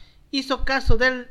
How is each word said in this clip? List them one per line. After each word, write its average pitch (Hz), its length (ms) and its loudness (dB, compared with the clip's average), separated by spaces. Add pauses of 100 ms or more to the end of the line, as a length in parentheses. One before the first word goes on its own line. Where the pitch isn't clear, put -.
(320)
hizo 269 340 -4
caso 269 320 2
del, 254 340 -2